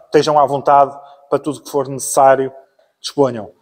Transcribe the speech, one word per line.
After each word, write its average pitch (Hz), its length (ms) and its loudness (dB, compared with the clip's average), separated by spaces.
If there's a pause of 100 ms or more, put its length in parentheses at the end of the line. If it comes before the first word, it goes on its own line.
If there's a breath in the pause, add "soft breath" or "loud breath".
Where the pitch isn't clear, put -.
estejam 151 320 0
à 143 80 4
vontade 139 500 2 (320 loud breath)
para 139 100 -2
tudo 135 220 -8
que - 100 -20
for 139 180 -4
necessário, 135 640 0 (480)
disponham. 120 520 -4 (120)